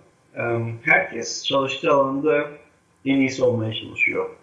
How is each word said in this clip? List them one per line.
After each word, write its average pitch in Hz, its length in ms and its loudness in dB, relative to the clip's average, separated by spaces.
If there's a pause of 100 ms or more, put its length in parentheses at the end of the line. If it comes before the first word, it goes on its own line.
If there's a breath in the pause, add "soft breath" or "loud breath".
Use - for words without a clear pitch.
(360)
E, 123 60 -6 (400)
herkes - 640 -2
çalıştığı 135 460 0
alanda 143 540 2 (600)
en 135 100 2
iyisi 131 280 2
olmaya 110 300 2
çalışıyor. - 560 -2 (120)